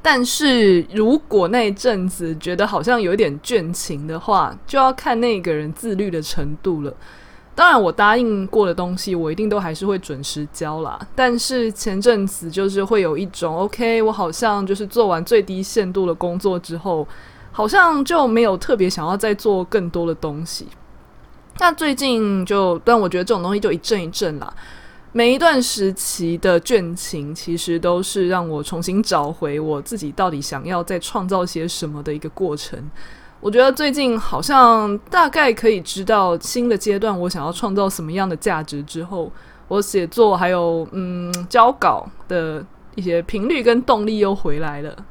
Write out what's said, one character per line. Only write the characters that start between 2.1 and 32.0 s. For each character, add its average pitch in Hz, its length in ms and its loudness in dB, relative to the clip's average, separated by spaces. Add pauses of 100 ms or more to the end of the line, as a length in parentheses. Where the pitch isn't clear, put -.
觉 180 180 -6
得 190 100 0
好 208 160 -2
像 233 200 2
有 180 120 0
一 202 40 0
点 151 240 0
倦 175 320 -2
勤 151 340 -8
的 156 140 -8
话， 180 360 0 (120)
就 277 100 0
要 262 140 6
看 254 280 -2
那 233 200 0
个 170 120 -2
人 151 200 -4
自 220 240 -6
律 202 120 -2
的 165 140 -4
程 151 400 -2
度 165 200 -2
了。 143 120 -8 (600)
当 349 120 8
然 269 140 6
我 180 80 2
答 208 260 4
应 214 300 0
过 208 180 2
的 180 80 0
东 180 240 -4
西， 185 200 -4
我 160 160 -2
一 - 20 -4
定 208 140 -2
都 208 100 0
还 170 160 -4
是 170 100 -8
会 196 140 0
准 143 240 -10
时 147 300 -6
交 156 300 -6
啦。 135 180 -6 (160)
但 254 200 4
是 233 360 -2
前 202 280 -4
阵 208 240 4
子 180 240 -6
就 190 200 -2
是 196 160 0
会 208 160 2
有 156 180 0
一 196 80 -4
种， 165 300 -6
OK， 226 460 0
我 220 100 2
好 185 180 -2
像 202 340 0
就 196 120 -2
是 208 100 -8
做 214 220 2
完 170 160 0
最 220 180 4
低 190 180 -6
限 190 320 -2
度 185 140 0
的 170 80 0
工 175 240 -4
作 190 180 0
之 165 220 -8
后， 160 300 -4 (420)
好 - 160 -2
像 320 380 4
就 302 240 2
没 226 140 4
有 202 140 2
特 233 200 0
别 185 120 2
想 180 200 -4
要 185 80 0
再 208 180 0
做 196 300 0
更 180 260 -2
多 170 160 -2
的 165 80 -2
东 156 320 -6
西。 - 220 -12 (920)
那 349 120 6
最 311 240 0
近 220 520 0
就， 185 400 2
但 233 120 6
我 202 80 2
觉 180 120 0
得 180 60 -2
这 226 100 2
种 185 80 -2
东 180 100 -2
西 208 80 0
就 208 100 0
一 165 80 0
阵 202 240 -2
一 165 80 -8
阵 165 280 -4
啦。 - 120 -12 (640)
每 233 220 4
一 269 40 -2
段 311 240 4
时 196 300 0
期 170 460 -4
的 185 200 4
倦 175 380 0
勤， 151 380 -8
其 170 200 -6
实 170 240 -2
都 175 240 0
是 185 260 -2
让 180 200 -2
我 151 140 -6
重 170 200 -6
新 190 200 0
找 151 280 0
回 151 300 -4
我 151 220 -4
自 220 160 -8
己 151 140 -8
到 185 180 0
底 147 100 -6
想 139 240 -8
要 175 180 -4
再 180 160 -4
创 185 300 -6
造 185 160 0
些 170 240 -6
什 - 180 -8
么 147 160 -8